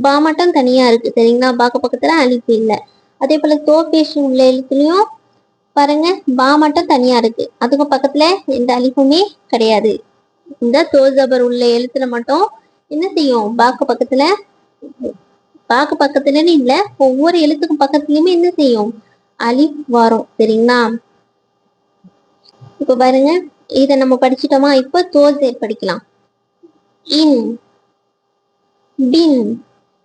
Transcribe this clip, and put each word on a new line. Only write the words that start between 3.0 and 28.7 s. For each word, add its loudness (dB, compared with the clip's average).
அதே 0
போல 0
தோ 0
பேஷ் 0
உள்ள 2
எழுத்துலயும் 0
பாருங்க, 0
பா 2
மட்டும் 2
தனியா 2
இருக்கு. -2
அதுக்கு 0
பக்கத்துல 0
எந்த -2
அலிஃபுமே 2
கிடையாது. 0
இந்த 0
தோ 4
ஜபர் 0
உள்ள -2
எழுத்துல -2
மட்டும் -4
என்ன -4
செய்யும்? 0
பாக்கு 0
பக்கத்துல, 0
பாக்கு -2
பக்கத்துலன்னு 0
இல்ல, 2
ஒவ்வொரு 2
எழுத்துக்கும் -2
பக்கத்துலயுமே 0
என்ன 0
செய்யும்? -2
அலிஃப் 0
வரும். 0
சரிங்களா? 2
இப்ப 0
பாருங்க, 2
இத 2
நம்ம 0
படிச்சிட்டோமா? 0
இப்ப 0
தோ 4
ஜேர் -4
படிக்கலாம். -6
இன், -2